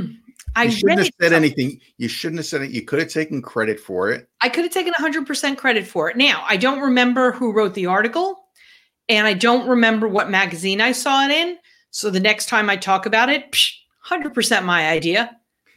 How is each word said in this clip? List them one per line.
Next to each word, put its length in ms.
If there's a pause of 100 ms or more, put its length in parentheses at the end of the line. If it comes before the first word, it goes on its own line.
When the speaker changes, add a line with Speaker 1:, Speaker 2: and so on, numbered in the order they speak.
(560)
Speaker 1:
I 80
Speaker 2:
You 80
shouldn't 120
Speaker 1:
read 140
Speaker 2:
have 100
Speaker 1:
it 140
Speaker 2:
said 80
Speaker 1:
some- 60
Speaker 2:
anything. 440 (180)
You 100
shouldn't 320
have 60
said 180
it. 80
You 100
could 180
have 100
taken 320
credit 380
for 320
it. 160 (140)
Speaker 1:
I 80
could 140
have 100
taken 240
a 40
hundred 260
percent 300
credit 280
for 240
it. 80
Now, 300
I 100
don't 220
remember 520
who 220
wrote 220
the 100
article, 600 (640)
and 180
I 60
don't 340
remember 400
what 240
magazine 500
I 100
saw 340
it 60
in. 260 (340)
So 180
the 100
next 280
time 220
I 80
talk 280
about 240
it, 220
psh, 220 (260)
hundred 340
percent 320
my 240
idea. 480 (400)